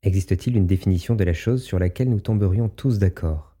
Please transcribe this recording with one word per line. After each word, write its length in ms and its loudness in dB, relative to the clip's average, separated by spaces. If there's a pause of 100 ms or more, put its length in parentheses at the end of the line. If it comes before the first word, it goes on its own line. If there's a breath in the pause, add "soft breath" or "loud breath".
Existe-t-il 540 0
une 120 4
définition 480 0
de 80 2
la 100 2
chose 300 -2
sur 160 -2
laquelle 300 0
nous 100 0
tomberions 480 0
tous 320 -2
d'accord ? 500 -2 (100)